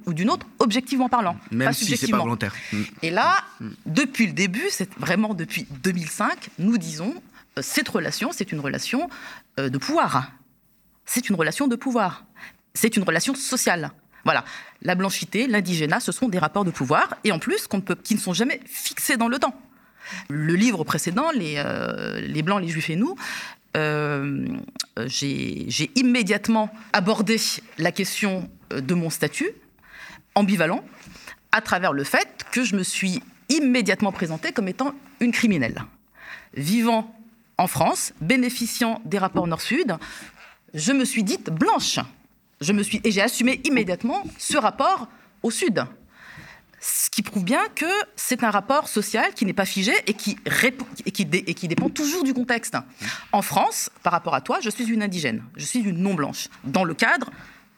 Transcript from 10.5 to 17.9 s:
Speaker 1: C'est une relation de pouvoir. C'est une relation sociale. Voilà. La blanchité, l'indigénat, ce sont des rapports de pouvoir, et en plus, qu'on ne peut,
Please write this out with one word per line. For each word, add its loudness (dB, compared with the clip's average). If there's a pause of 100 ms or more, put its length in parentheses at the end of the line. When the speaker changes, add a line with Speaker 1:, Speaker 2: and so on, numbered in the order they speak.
Speaker 1:
C'est -2
une 2
relation 2
de 2
pouvoir. 0 (500)
C'est 2
une 4
relation 2
sociale. 0 (360)
Voilà. 4 (380)
La 2
blanchité, 0
l'indigénat, 2
ce -2
sont 0
des 0
rapports 2
de 2
pouvoir, 2
et 4
en 0
plus, -2
qu'on -2
ne 0
peut, -2